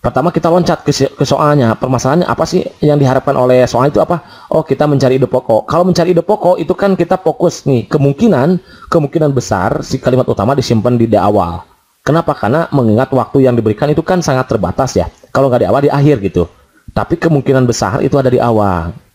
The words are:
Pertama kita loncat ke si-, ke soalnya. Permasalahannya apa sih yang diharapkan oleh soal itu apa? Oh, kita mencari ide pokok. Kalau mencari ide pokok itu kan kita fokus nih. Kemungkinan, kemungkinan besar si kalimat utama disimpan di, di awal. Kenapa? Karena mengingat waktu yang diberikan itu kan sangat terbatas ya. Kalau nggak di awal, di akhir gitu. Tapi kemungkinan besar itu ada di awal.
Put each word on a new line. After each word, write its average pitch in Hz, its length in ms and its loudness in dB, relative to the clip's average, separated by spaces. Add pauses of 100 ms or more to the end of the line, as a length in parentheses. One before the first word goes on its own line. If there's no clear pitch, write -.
Pertama 131 320 -2
kita 170 160 0
loncat 175 320 0
ke - 80 -4
si-, 139 240 -2
ke - 160 -2
soalnya. 143 480 2
Permasalahannya 131 480 -2
apa - 240 -2
sih 180 160 -2 (160)
yang 147 160 2
diharapkan 135 400 0
oleh 127 320 2
soal 131 240 0
itu 104 80 0
apa? - 480 -6
Oh, 156 160 -2
kita 147 240 0
mencari 135 320 2
ide 123 80 0
pokok. 117 400 -2
Kalau 175 160 0
mencari 175 240 0
ide 170 160 2
pokok 185 320 0
itu 165 160 -4
kan 196 240 0
kita 180 240 -2
fokus 160 480 -2
nih. 117 160 0
Kemungkinan, 147 720 0 (320)
kemungkinan 156 400 0
besar 110 560 -2
si - 160 -6
kalimat 127 240 0
utama 120 320 0
disimpan 120 400 0
di, 117 80 4
di 107 100 0
awal. 92 460 0 (400)
Kenapa? 156 320 0
Karena 135 400 -2
mengingat 120 400 2
waktu 131 320 2
yang 123 80 2
diberikan 117 400 0
itu 156 80 -2
kan 180 240 -2
sangat 131 240 -2
terbatas 104 480 -2
ya. 85 80 0 (240)
Kalau 135 240 0
nggak 117 100 2
di 90 60 0
awal, 127 160 2
di 143 80 4
akhir 143 320 2
gitu. 87 240 -2 (420)
Tapi 107 240 -4
kemungkinan 135 540 0
besar 110 320 -2
itu 143 160 0
ada 131 160 2
di 123 80 2
awal. 101 500 0 (240)